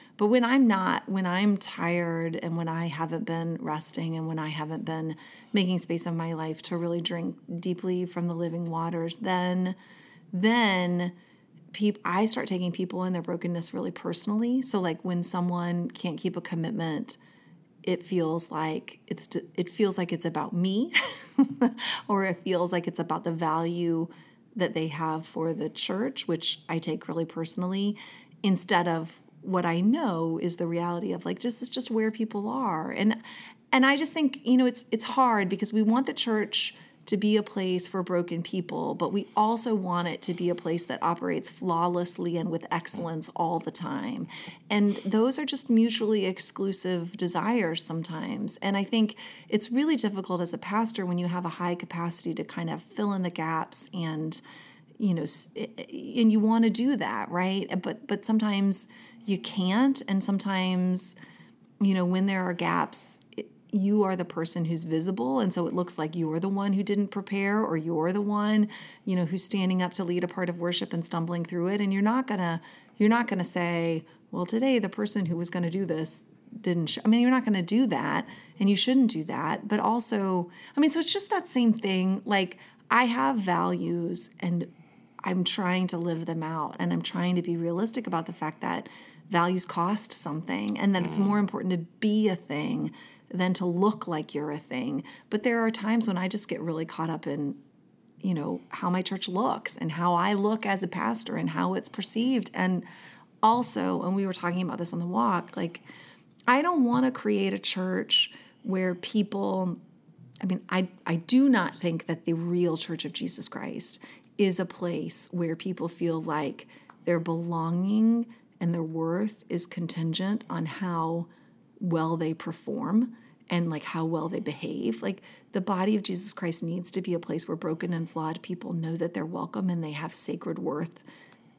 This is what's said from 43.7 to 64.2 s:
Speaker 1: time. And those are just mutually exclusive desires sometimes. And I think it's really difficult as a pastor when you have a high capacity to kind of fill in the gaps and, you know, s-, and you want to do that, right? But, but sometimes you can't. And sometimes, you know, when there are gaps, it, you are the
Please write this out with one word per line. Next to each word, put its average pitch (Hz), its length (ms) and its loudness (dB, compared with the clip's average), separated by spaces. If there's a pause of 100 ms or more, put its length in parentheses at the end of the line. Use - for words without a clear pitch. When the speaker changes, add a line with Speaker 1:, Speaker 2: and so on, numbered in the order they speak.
Speaker 1:
time. - 560 -6 (440)
And 202 340 4
those 220 340 4
are 302 60 -4
just 269 240 -2
mutually 226 560 4
exclusive 185 920 -2
desires 180 640 0
sometimes. - 800 -4
And 196 120 2
I 196 100 2
think 214 320 2 (340)
it's 214 200 2
really 285 260 4
difficult 190 440 -2
as 175 140 -2
a - 40 -8
pastor 214 460 -2
when 180 140 0
you 180 80 0
have 180 180 -2
a 165 60 -2
high 175 240 -2
capacity 170 600 -6
to - 80 -6
kind 170 260 -6
of 151 120 -6
fill 208 300 -2
in 190 80 -2
the 180 80 0
gaps 160 640 -4
and, 160 480 -4 (560)
you 196 160 2
know, 160 120 0
s-, - 300 -4
and - 800 2
you 214 80 6
want 226 240 6
to 226 60 6
do 247 260 2
that, 110 340 -2
right? 185 520 0
But, - 240 -8
but 202 180 -2
sometimes 202 600 2 (400)
you 196 100 0
can't. 208 720 2
And 196 160 2
sometimes, 185 920 0 (640)
you 196 100 6
know, 180 140 2
when 185 180 2
there 190 200 2
are 180 100 0
gaps, - 640 0 (160)
it, - 140 -8 (220)
you 202 320 4
are 190 100 2
the 180 100 -2